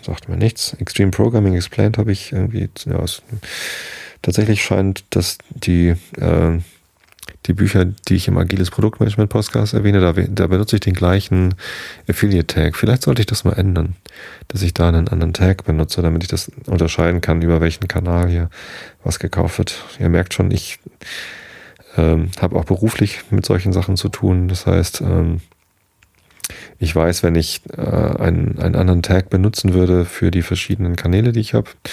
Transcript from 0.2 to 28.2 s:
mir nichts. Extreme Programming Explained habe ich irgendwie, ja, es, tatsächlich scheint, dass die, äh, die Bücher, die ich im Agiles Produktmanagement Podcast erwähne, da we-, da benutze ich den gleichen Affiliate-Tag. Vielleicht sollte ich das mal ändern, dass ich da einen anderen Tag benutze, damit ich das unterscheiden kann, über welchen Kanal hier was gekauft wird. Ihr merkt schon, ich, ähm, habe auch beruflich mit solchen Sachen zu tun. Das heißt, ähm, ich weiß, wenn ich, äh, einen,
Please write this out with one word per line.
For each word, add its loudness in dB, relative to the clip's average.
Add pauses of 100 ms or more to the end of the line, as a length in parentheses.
mir -4
nichts. -2
Extreme 0
Programming 2
Explained 0
habe 2
ich -6
irgendwie, -2 (180)
ja, -2
es, -6 (1000)
tatsächlich 2
scheint, 0
dass -2 (120)
die, 2 (220)
äh, 2 (880)
die 2
Bücher, 2
die -2
ich 0
im 2
Agiles 0
Produktmanagement 0
Podcast -2
erwähne, 4
da 4
we-, 0
da 0
benutze 2
ich 2
den 0
gleichen 2 (540)
Affiliate-Tag. 0
Vielleicht 0
sollte 0
ich 0
das -4
mal 2
ändern, 0 (520)
dass -4
ich 0
da 2
einen 2
anderen 0
Tag 2
benutze, 0
damit 0
ich -6
das -6 (140)
unterscheiden 0
kann, 0
über 4
welchen -2
Kanal 0
hier 0 (520)
was -4
gekauft -4
wird. -4 (140)
Ihr 0
merkt 0
schon, 0
ich, -4 (1200)
ähm, 2 (100)
habe 0
auch 0
beruflich 0 (100)
mit 2
solchen 0
Sachen 0
zu -2
tun. 0
Das -2
heißt, 0
ähm, 0 (1400)
ich -2
weiß, 2
wenn 4
ich, -2 (160)
äh, -10
einen, 0